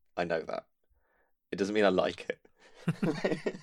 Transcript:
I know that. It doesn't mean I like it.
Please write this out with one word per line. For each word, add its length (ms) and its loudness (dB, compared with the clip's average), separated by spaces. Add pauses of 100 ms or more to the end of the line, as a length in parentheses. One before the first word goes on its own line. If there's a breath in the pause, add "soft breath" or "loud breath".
(160)
I 60 0
know 180 0
that. 260 -8 (840)
It 60 -4
doesn't 180 0
mean 100 6
I 40 8
like 420 2
it. 1300 -4